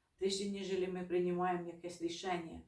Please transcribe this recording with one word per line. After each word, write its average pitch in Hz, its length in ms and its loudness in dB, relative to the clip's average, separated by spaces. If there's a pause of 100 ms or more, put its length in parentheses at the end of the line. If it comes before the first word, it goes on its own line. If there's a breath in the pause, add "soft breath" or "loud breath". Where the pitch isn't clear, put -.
(180)
Прежде 196 320 2
ніж 185 380 0
ми 180 160 -2
приймаємо 180 640 2
якесь 175 360 -10
рішення, 170 640 -2